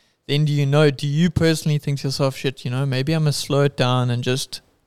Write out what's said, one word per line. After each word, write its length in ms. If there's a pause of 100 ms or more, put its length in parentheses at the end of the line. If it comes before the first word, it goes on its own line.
(280)
Then 160
do 80
you 140
know, 260
do 160
you 220
personally 480
think 240
to 80
yourself, 260
"Shit, 300
you 60
know, 140
maybe 280
I'm 100
gonna 80
slow 300
it 160
down 320
and 160
just 340 (280)